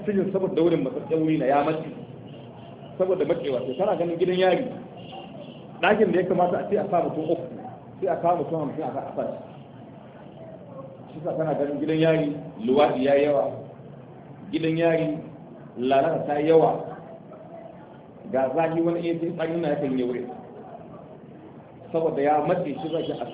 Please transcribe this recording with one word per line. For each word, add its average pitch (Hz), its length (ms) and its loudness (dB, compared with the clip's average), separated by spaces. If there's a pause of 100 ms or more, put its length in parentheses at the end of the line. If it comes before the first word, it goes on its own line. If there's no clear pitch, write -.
sijin 196 280 2
saboda 185 280 2
wurin 165 240 6
matsatsen 147 360 -2
wuri 156 180 2
na 127 80 2
ya 143 180 4
mace. 156 240 -2 (1120)
Saboda 180 260 2
macewa, 151 400 0
sai 131 140 -4
kana 196 180 2
ganin 170 220 0
gidan 185 180 4
yari, 180 280 4 (1160)
ɗakin 202 320 6
da 180 80 4
ya 180 80 0
kamata 175 300 2
a - 100 -4
ce 202 80 2
a - 140 0
sa 175 100 4
mutum 156 320 -2
uku, - 140 -2 (540)
sai 185 120 0
a 156 40 0
kawo 170 280 4
mutum 160 160 -2
hamsin 147 240 -4
a 123 80 -4
sa, 135 80 -4
a - 160 -10
sa 135 80 -2
shi. - 160 -6 (1700)
Shi 165 100 -12
sa 175 80 -2
kana 156 220 0
ganin 143 260 -2
gidan 156 180 0
yari, 156 380 4 (240)
luwaɗi 131 440 4
ya 139 120 6
yawa, 143 280 4 (1080)
gidan 160 240 2
yari, 160 400 4 (640)
lalata 135 480 4
ta 147 140 0
yawa, 156 360 8 (1600)
ga 131 220 2
zafi 165 260 2
wani 170 200 2
iya 170 140 0
jin 165 200 -2
tsarin 165 280 -2
na 151 60 0
yakan 143 300 0
yi 123 60 2
wuri. 123 220 -2 (1700)
Saboda 156 300 2
ya 147 240 4
matse 135 220 2
shi 151 200 -6
zai 151 300 -2
a 123 160 -6